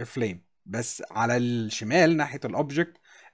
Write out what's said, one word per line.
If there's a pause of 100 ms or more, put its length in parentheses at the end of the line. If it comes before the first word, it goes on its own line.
الفليم، (260)
بس
على
الشمال
ناحيه
الاوبجكت (380)